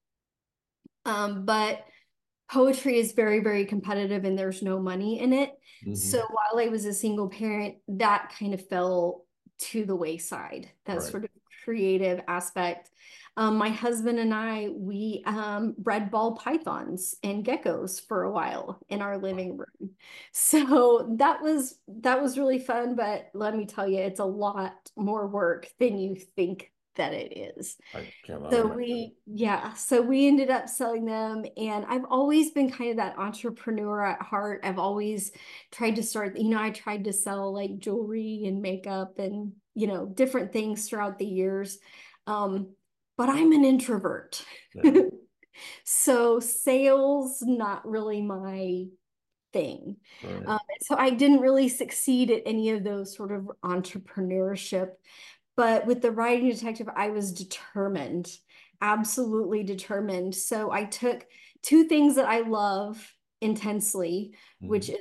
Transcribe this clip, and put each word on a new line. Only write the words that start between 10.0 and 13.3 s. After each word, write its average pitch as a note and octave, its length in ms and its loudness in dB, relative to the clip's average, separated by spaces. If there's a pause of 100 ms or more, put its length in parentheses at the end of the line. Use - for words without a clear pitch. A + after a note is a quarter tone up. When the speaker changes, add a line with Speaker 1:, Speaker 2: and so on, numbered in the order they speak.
Speaker 1:
that G3 140 -6
Speaker 2:
Right. - 40 -6
Speaker 1:
sort G#3 220 -8
of - 40 -10 (340)
creative F#3+ 640 0
aspect. F3 640 -4 (480)